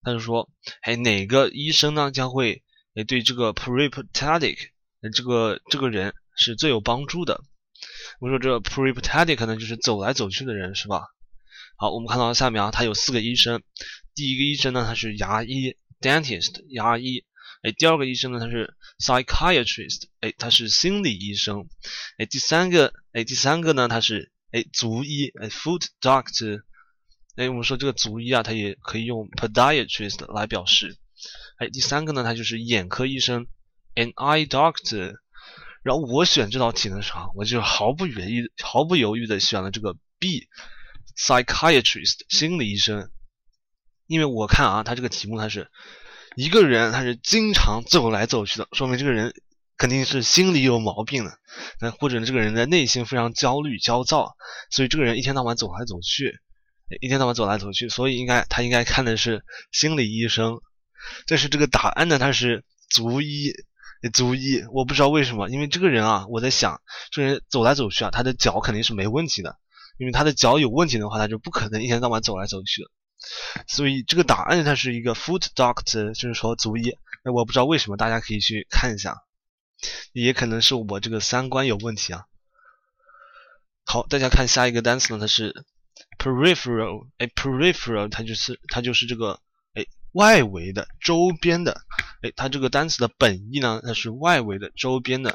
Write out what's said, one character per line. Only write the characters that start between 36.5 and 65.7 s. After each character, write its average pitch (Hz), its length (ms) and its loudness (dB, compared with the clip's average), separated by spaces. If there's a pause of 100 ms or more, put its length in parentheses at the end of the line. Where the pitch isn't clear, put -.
这 131 100 -2
道 117 100 4
题 107 180 -4
的 98 140 -6
时 - 100 -6
候， - 220 -6
我 101 100 -4
就 117 160 0
毫 104 320 2
不 180 140 -2
犹 110 140 -6
豫、 117 320 -4 (100)
毫 139 220 2
不 175 100 0
犹 113 220 4
豫 117 100 -4
地 104 140 0
选 95 240 0
了 98 80 -6
这 113 80 -8
个 98 160 -4 (240)
B，psychiatrist， - 2000 0
心 165 300 0
理 110 120 0
医 101 60 -4
生。 104 340 -2 (960)
因 160 140 0
为 151 60 4
我 113 200 0
看 127 240 6
啊， 107 120 0
他 120 120 -4
这 123 60 -6
个 123 80 -2
题 - 200 -6
目 110 100 -4
他 107 100 -4
是 104 220 -8 (680)
一 135 120 -2
个 190 180 8
人， 117 260 4
他 127 100 0
是 123 140 -2
经 214 360 2
常 110 320 4
走 123 260 4
来 110 160 2
走 110 200 0
去 - 120 -4
的， 101 140 -8
说 135 140 -2
明 127 100 0
这 131 80 -4
个 143 80 2
人 113 220 -2 (420)
肯 123 140 0
定 131 140 2
是 131 180 -2
心 180 320 4
里 139 80 4
有 123 160 6
毛 107 260 -2
病 123 200 -4
的， - 140 -12 (420)
那 113 100 -4
或 143 180 -2
者 117 160 0
这 127 80 -2
个 123 80 2
人 107 140 2
的 117 120 2
内 156 200 4
心 120 180 0
非 131 120 -4
常 117 160 0
焦 135 280 0
虑、 139 180 -4
焦 120 260 2
躁， - 320 0 (340)
所 135 140 2
以 127 40 0
这 151 100 0
个 143 60 2
人 117 140 2
一 135 40 -4
天 135 120 -2
到 135 80 -2
晚 117 140 -2
走 107 160 -4
来 117 120 -8
走 95 160 -8
去， - 380 -4 (640)
一 127 80 -6
天 135 120 2
到 131 60 4
晚 117 80 2
走 113 120 0
来 104 120 0
走 101 140 -8
去， 120 160 -4
所 123 200 0
以 131 80 0
应 123 100 -4
该， 123 180 4
他 - 180 0
应 120 80 0
该 120 140 4
看 131 200 2
的 113 120 2
是 110 280 -2 (280)
心 156 240 2
理 110 160 0
医 113 160 0
生。 113 320 0 (680)
但 156 120 2
是 147 100 2
这 147 100 0
个 147 80 6
答 - 220 2
案 170 200 2
呢， 147 100 4
他 135 140 2
是 120 320 0 (260)
足 117 320 2
医， 147 320 -4 (580)
足 127 220 2
医， 131 280 0 (100)
我 131 120 0
不 131 80 -4
知 139 80 2
道 139 80 8
为 151 160 4
什 123 120 -4
么， 101 120 -2
因 135 120 -4
为 147 60 -2
这 165 140 -4